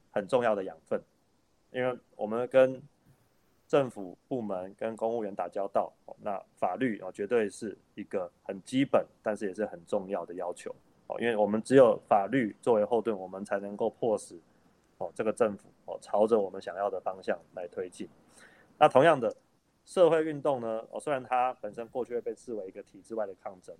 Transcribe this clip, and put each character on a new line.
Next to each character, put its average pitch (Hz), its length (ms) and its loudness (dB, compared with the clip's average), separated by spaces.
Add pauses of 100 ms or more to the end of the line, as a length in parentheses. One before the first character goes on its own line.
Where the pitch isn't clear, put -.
(120)
很 101 160 -2
重 123 160 2
要 113 100 4
的 98 100 -2
养 87 220 -10
分， 107 160 -4 (680)
因 127 100 -4
为 127 160 0 (200)
我 107 100 -4
们 117 220 -2
跟 131 320 6 (840)
政 139 240 2
府 92 280 -12 (100)
部 127 140 -4
门、 98 340 -6
跟 110 220 -6
公 113 180 -2
务 117 80 -4
员 98 100 -6
打 90 140 -6
交 98 220 -4
道， 101 240 -2 (100)
哦， - 180 -18
那 104 160 -6 (200)
法 92 180 -2
律， 113 240 -4
哦， 92 140 -12
绝 101 120 -6
对 107 240 0
是 - 280 -10 (180)
一 104 80 -10
个 92 260 -6 (140)
很 98 200 -10
基 131 200 0
本， 107 220 2 (180)
但 107 140 -2
是 104 100 -4
也 92 60 -6
是 104 120 -4
很 87 200 -10
重 98 240 -4
要 90 160 -4
的 85 80 -14
要 90 200 -6
求， - 220 -12 (320)
哦， - 140 -8
因 117 40 -2
为 117 120 0
我 104 100 4
们 107 160 0
只 - 120 2
有 107 220 8 (120)
法 98 180 2
律 113 340 -2
作 123 120 2
为 107 100 4
后 113 180 4
盾， 107 160 -2
我 92 80 -10
们 95 200 -10
才 101 120 -2
能 101 200 -8
够 110 120 0
迫 107 280 0
使， - 200 -10 (600)
哦， 87 180 -8
这 117 80 -4
个 110 80 0
政 107 240 2
府， - 140 -18 (160)
哦， - 160 -10
朝 107 260 2
着 113 100 6
我 98 120 0
们 95 120 -12
想 87 140 -10
要 101 140 -2
的 95 100 -6
方 95 240 -6
向 95 160 -2 (160)
来 90 140 -10
推 92 200 -10
进。 90 200 -14 (680)
那 151 120 8
同 135 160 6
样 160 120 6
的， 113 160 -2 (520)
社 175 240 6
会 160 160 2
运 151 160 -6
动 139 180 0
呢， 113 320 -4
哦， - 80 -8
虽 151 120 -4
然 131 120 -2
它 123 380 0
本 104 120 -10
身 117 140 -10
过 123 160 -4
去 120 100 -12
会 120 60 -2
被 110 160 -6
视 - 180 -12
为 101 140 -8
一 95 40 -14
个 98 120 -16
体 - 180 -20
制 113 140 -12
外 107 100 -4
的 98 100 -10
抗 98 260 -14
争， - 180 -20